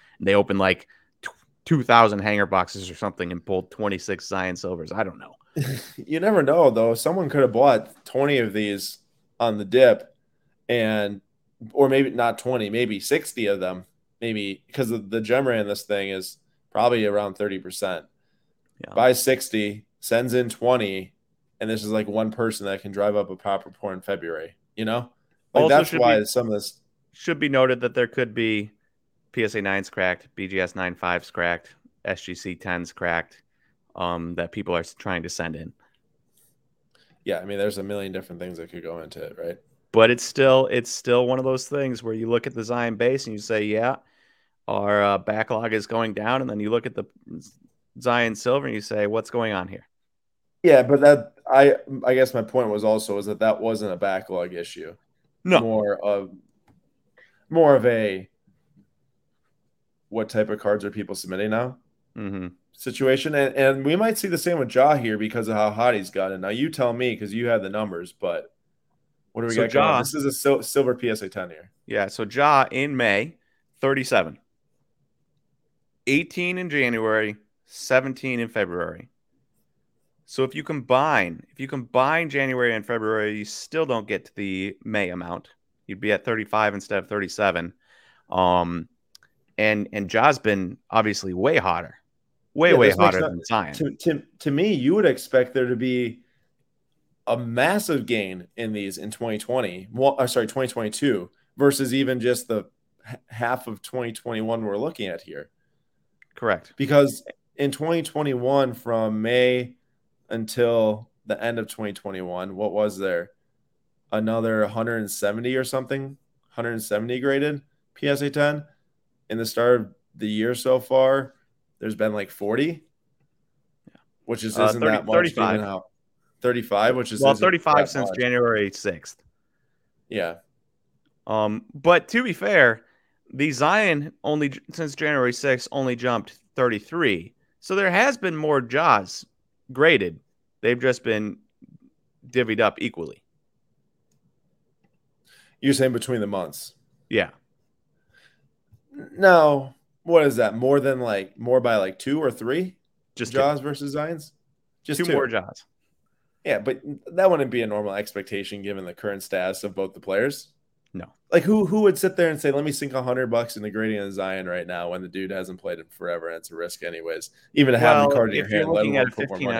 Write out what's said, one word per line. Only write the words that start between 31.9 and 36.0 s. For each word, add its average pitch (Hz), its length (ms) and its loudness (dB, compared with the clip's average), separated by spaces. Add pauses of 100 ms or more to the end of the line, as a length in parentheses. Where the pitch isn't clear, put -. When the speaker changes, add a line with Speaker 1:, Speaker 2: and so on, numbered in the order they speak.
Speaker 1:
S 95 180 -6
G 90 140 -12
C 90 200 -10
tens 87 360 -8
cracked, - 500 -4 (540)
um, 87 400 -6
that 85 160 -6
people 98 240 -4
are 82 60 0
s-, - 120 -14
trying 87 300 -6
to 85 60 -10
send 82 260 -8
in. 80 180 -14 (1500)